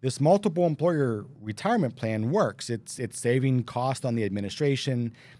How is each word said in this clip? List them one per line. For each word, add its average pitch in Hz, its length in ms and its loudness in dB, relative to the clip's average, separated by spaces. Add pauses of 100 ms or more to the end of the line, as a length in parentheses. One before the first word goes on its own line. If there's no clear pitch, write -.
this 127 180 -2
multiple 180 460 4
employer 147 600 0 (140)
retirement 127 560 0
plan 110 360 -2
works. 160 380 0
It's, 117 280 -6
it's 120 220 -6
saving 127 460 2
cost 127 400 -4
on 120 100 -2
the 113 100 0
administration. 117 880 -2 (260)